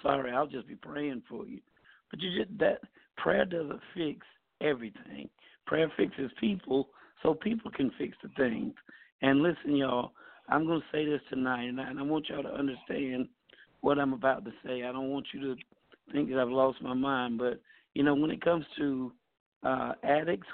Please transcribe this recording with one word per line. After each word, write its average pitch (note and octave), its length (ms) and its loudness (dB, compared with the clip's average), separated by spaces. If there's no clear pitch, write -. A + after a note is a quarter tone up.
sorry. C#3 300 2
I'll C#3 140 2
just B2 200 -8
be B2 80 -14
praying D3 540 -6
for A2 180 -10
you." - 140 -14
But D3 100 -10
you F#3 240 -2
just, F#3+ 140 -10
that - 220 4
prayer - 280 4
doesn't E3 360 -4
fix D#3+ 320 -4
everything. A#2 680 -4
Prayer D#3 300 2
fixes C#3 340 0
people C3+ 480 2
so D#3+ 120 4
people A3 360 -4
can - 280 2
fix - 240 -4
the - 140 -14
things. A#2+ 380 0
And C3+ 200 6
listen, D3+ 340 2
y'all, B2+ 360 0
I'm D#3 180 4
gonna D#3+ 140 2
say D3+ 140 0
this D3 240 0
tonight, B2+ 360 0
and B2 140 -6
I, B2+ 80 -6
and C3+ 120 -8
I - 20 -4
want D3+ 260 -2
y'all D3 140 -4
to - 100 -6
understand C3+ 760 -2
what C#3+ 180 4
I'm C#3 140 2
about B2 320 2
to A2+ 80 -8
say. B2+ 180 -4
I B2 100 -4
don't C3+ 180 -4
want C#3 220 -4
you C#3 80 -10
to C3+ 160 -4
think C#3+ 180 0
that C3 100 0
I've B2 80 2
lost C3 340 2
my B2+ 120 -4
mind, B2+ 440 0
but, B2 220 -2
you - 80 2
know, D3 120 6
when D3+ 160 2
it - 100 -6
comes E3+ 260 2
to C3 340 -2
uh, B2+ 260 0
addicts, D#3+ 500 2